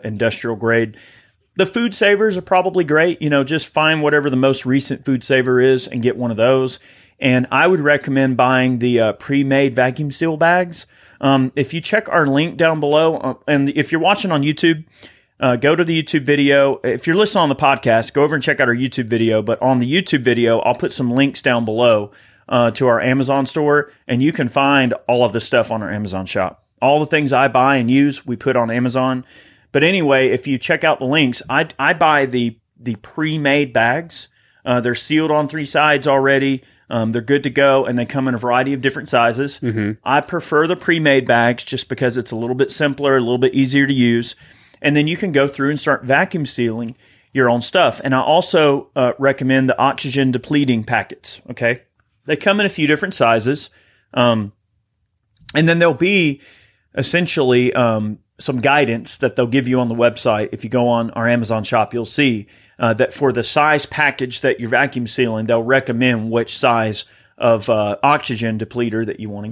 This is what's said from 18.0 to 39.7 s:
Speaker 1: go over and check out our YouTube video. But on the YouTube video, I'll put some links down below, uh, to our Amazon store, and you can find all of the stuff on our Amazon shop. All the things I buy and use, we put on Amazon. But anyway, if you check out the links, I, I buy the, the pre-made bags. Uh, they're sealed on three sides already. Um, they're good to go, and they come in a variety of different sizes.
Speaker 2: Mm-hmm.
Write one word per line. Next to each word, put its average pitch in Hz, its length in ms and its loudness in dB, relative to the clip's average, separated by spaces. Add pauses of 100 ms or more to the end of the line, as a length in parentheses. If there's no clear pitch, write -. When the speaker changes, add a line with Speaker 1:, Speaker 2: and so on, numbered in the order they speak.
Speaker 1:
go 143 80 2
over 151 140 0
and 131 80 -4
check 143 160 0
out 127 80 2
our 117 60 0
YouTube 123 340 -4
video. 110 340 0
But 110 180 -4
on 127 200 2
the 123 120 -2
YouTube 175 300 0
video, 117 380 2
I'll 123 140 0
put 143 180 -6
some 123 180 -4
links 135 320 0
down 120 220 0
below, 110 480 0 (360)
uh, 120 220 2
to 127 160 -2
our 117 140 2
Amazon 135 440 0
store, 147 460 0 (160)
and 123 160 -2
you 156 100 2
can 135 160 -4
find 139 460 2 (140)
all 123 160 2
of 107 80 0
the 113 80 -2
stuff 117 300 0
on 110 120 -4
our 95 80 -6
Amazon 95 360 -6
shop. - 380 -6 (160)
All 143 200 2
the 151 60 -2
things 151 260 0
I 135 160 2
buy 131 280 2
and 117 140 0
use, 139 340 2
we 120 120 -6
put 127 200 -2
on 117 140 0
Amazon. 127 560 -2 (460)
But 143 120 2
anyway, 143 460 2
if 127 180 -2
you 131 100 -2
check 127 240 -2
out 156 160 2
the 135 60 -6
links, 131 440 0
I, 156 200 0 (100)
I 147 140 0
buy 156 340 2
the, 120 320 -4 (180)
the 117 200 -8
pre-made 147 760 -2
bags. 123 540 -2 (380)
Uh, 123 160 0
they're 120 160 -2
sealed 156 340 -2
on 151 160 0
three 151 180 -10
sides 147 440 0
already. 135 560 2 (240)
Um, 113 240 -2
they're 117 100 -2
good 143 220 0
to 135 60 -4
go, 135 340 2
and 120 120 -4
they 120 80 -2
come 131 220 -4
in 127 80 -2
a 113 40 -6
variety 123 340 0
of 131 100 -6
different 135 260 -4
sizes. 120 520 0
Speaker 2:
Mm-hmm. 110 320 -2 (100)